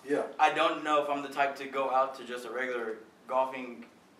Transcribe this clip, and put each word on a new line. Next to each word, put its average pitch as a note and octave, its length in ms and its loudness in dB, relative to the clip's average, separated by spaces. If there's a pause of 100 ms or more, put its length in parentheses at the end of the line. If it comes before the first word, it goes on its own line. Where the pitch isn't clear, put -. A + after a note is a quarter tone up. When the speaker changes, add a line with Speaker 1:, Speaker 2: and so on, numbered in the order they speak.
Speaker 1:
Yeah. C#3+ 140 2 (160)
Speaker 2:
I D3+ 140 6
don't D#3 320 2
know D3+ 180 4
if C#3+ 80 -2
I'm C#3+ 120 0
the C#3 60 -8
type C#3 280 0
to C#3 100 -8
go C3+ 240 0
out C3 280 4
to B2 60 -12
just A#2+ 220 -8
a G#2+ 40 -8
regular A#2+ 480 -4 (280)
golfing B2+ 580 -2 (360)